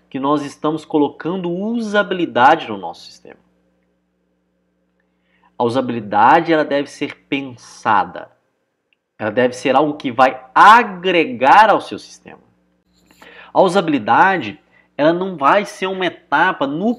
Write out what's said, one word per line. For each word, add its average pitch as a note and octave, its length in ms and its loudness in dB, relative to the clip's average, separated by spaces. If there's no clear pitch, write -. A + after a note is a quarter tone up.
que C3+ 100 -8
nós C#3+ 240 0
estamos D3+ 420 -6
colocando D#3+ 640 -4
usabilidade F#3 1160 0
no G#2+ 100 -8
nosso E2+ 280 -14
sistema. - 340 -20
A A#2 60 -4
usabilidade, A#2+ 880 2
ela D3+ 140 0
deve C#3+ 240 -4
ser - 260 -10
pensada. A#2 1040 -4
Ela A2 120 -6
deve B2 240 0
ser C3 220 -2
algo D3 180 0
que C#3 180 -10
vai B2+ 320 0
agregar F3+ 1120 4
ao E3 100 2
seu G2+ 200 -12
sistema. - 420 -20
A C#3+ 80 4
usabilidade, D#3+ 960 0
ela D#3 160 2
não F3+ 240 -6
vai F3 260 2
ser - 220 -10
uma F#3 220 -4
etapa D#3+ 580 -2
no F3 340 -4